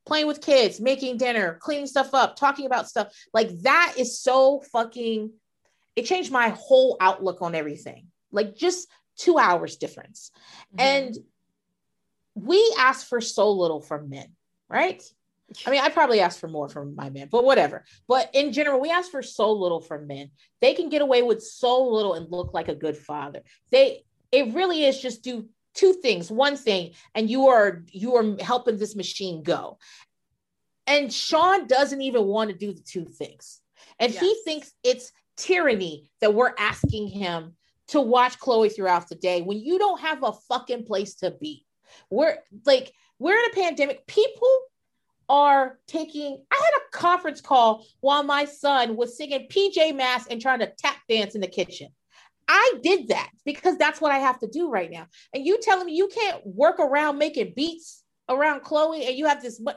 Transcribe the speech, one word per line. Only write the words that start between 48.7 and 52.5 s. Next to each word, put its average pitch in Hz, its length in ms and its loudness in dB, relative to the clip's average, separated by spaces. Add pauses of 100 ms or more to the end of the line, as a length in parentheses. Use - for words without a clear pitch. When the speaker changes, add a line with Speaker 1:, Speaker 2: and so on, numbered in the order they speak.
Speaker 1:
was 240 220 -6
singing 277 320 -8
P 392 220 0
J 320 200 2
Masks 254 380 -2
and 233 120 -8
trying 254 180 0
to 214 80 -2 (100)
tap 285 200 -2 (120)
dance 214 240 0
in 208 80 -6
the 185 60 -4
kitchen. - 420 -8 (580)
I 415 260 4 (100)